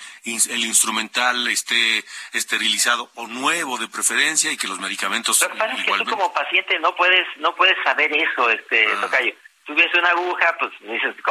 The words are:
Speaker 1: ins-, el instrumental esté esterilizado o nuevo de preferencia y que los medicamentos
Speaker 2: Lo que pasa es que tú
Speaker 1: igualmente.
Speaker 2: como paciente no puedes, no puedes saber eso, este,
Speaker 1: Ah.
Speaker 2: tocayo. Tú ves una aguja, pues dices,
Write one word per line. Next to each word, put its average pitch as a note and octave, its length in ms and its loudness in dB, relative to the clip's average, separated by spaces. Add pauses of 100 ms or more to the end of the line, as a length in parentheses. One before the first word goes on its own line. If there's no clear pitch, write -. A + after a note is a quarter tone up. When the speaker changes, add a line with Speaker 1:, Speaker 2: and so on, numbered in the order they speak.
(240)
Speaker 1:
ins-, A2+ 260 -2
el A#2+ 140 -2
instrumental A2+ 840 0
esté A2+ 560 0 (300)
esterilizado A2+ 840 0
o A2+ 140 -10
nuevo C3+ 500 -2
de A2 80 -6
preferencia C#3+ 640 0
y C3+ 60 -4
que - 100 -6
los F#2+ 140 -6
medicamentos G2+ 600 -2
Speaker 2:
Lo F#3 60 2
que - 100 -12
pasa A3 120 0
es C4 60 -6
que - 0 -
tú - 100 -4
Speaker 1:
igualmente. G#3+ 240 0
Speaker 2:
como G3+ 240 0
paciente F3 460 0
no F3 160 2
puedes, F3+ 300 4 (100)
no D#3+ 180 -2
puedes F3+ 300 4
saber D3 280 2
eso, C#3 380 2
este, A2 360 2 (100)
Speaker 1:
Ah. G2+ 60 -4
Speaker 2:
tocayo. B2 300 0 (320)
Tú D3 120 -8
ves E3+ 180 4
una F3 160 4
aguja, F3 480 0
pues A#2 220 -4
dices, A2+ 340 -4 (160)